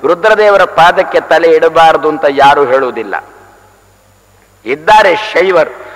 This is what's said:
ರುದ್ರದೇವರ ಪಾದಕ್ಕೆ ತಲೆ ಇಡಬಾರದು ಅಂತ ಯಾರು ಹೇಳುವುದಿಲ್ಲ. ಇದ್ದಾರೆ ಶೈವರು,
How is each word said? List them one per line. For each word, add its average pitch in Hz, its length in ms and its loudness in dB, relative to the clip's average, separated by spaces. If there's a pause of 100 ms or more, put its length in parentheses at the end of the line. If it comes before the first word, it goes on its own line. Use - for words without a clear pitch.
ರುದ್ರದೇವರ 208 560 2
ಪಾದಕ್ಕೆ 175 560 0
ತಲೆ 165 300 0
ಇಡಬಾರದು 160 600 2
ಅಂತ 151 200 -6
ಯಾರು 139 360 2
ಹೇಳುವುದಿಲ್ಲ. 117 580 -4 (1400)
ಇದ್ದಾರೆ 165 500 0
ಶೈವರು, 170 540 -2 (260)